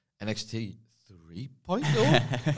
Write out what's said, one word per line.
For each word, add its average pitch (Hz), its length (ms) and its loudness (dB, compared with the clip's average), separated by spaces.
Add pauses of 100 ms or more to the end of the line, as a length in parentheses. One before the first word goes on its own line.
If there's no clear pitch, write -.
(200)
N 104 100 -6
X 107 160 -6
T 113 340 -8 (280)
three 85 400 -14 (160)
point 202 220 -2
oh. 185 340 6 (280)
I 151 100 2